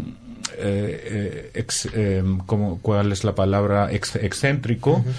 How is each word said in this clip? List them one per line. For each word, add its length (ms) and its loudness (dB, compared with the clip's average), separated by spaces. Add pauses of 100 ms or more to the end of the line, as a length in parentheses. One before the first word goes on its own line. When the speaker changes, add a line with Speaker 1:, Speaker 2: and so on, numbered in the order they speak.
(560)
Speaker 1:
eh, 480 -2
eh, 500 -6
ex-, 400 -4
em, 440 2
¿cómo, 440 0
cuál 300 2
es 100 -2
la 120 0
palabra? 580 2
Ex-, 240 -4
excéntrico, 760 0
Speaker 2:
Ujú. 120 4 (140)